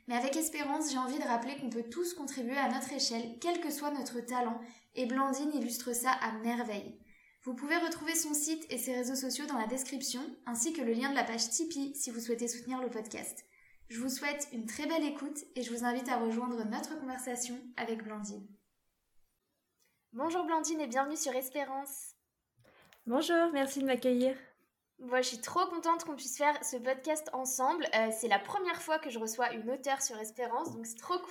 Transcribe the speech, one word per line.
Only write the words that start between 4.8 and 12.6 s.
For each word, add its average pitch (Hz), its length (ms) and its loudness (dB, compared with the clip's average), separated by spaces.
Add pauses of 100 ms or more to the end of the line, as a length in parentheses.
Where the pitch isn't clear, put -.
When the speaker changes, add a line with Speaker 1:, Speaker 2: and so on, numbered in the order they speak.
Speaker 1:
et 254 100 0
Blandine 269 480 2
illustre 240 400 -2
ça 254 180 4
à 220 280 2
merveille. 220 600 -2 (440)
Vous 254 120 -6
pouvez 294 220 0
retrouver 330 380 0
son 311 180 0
site 311 360 0
et 247 80 -2
ses 254 180 -2
réseaux 254 200 0
sociaux 269 300 -2
dans 285 120 0
la 220 100 0
description, 254 540 -2 (240)
ainsi 240 280 0
que 302 80 -4
le 226 120 2
lien 254 160 2
de 277 60 0
la 240 80 4
page 226 260 0
Tipeee 285 460 -2
si - 160 -4
vous 226 80 -6
souhaitez 233 280 0
soutenir 254 340 -4